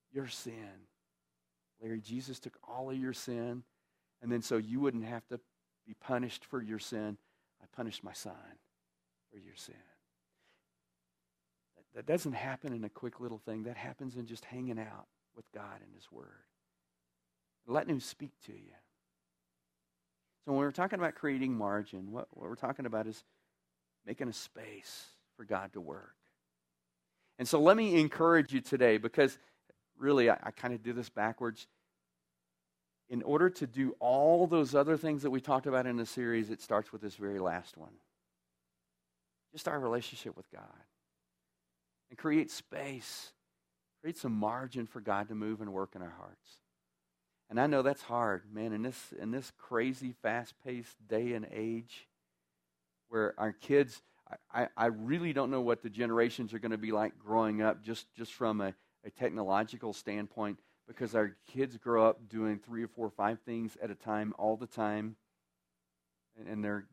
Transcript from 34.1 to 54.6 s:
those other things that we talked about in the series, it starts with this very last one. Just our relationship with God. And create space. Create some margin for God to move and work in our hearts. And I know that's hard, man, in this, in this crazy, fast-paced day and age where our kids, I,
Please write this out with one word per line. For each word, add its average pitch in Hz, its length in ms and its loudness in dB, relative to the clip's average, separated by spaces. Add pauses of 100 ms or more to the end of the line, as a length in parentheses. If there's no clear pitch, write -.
those 156 280 4
other 147 220 6
things 151 260 0
that 139 80 2
we 131 120 0
talked 131 240 2
about 131 180 2
in 120 140 -2
the 117 80 -2
series, 117 420 0
it 107 140 -8
starts 107 300 0
with 107 100 -12
this 101 140 -8
very 101 220 -4
last 90 380 -4
one. 80 160 -18 (1600)
Just 156 160 -8
our 151 100 2
relationship 120 560 -2
with - 160 -20
God. - 120 -18 (1500)
And 120 100 -20
create 156 320 2
space. - 840 -12 (680)
Create 160 160 -6
some 123 160 -4
margin 120 540 -2
for 110 160 -12
God 101 260 0
to 113 60 -8
move 107 260 -4
and 104 140 -6
work 95 200 -4
in 92 60 -10
our 85 160 -12
hearts. 92 440 -20 (880)
And 110 100 2
I 139 60 6
know 143 160 4
that's 139 180 2
hard, 110 500 0
man, 107 220 -4
in 107 100 -2
this, 123 380 -8
in 110 100 -6
this 127 280 -6
crazy, 127 640 -2
fast-paced 120 720 -6 (100)
day 117 280 0
and 110 180 -6
age 113 560 -6 (1000)
where 110 260 2
our 107 160 0
kids, 143 480 2 (540)
I, 120 80 2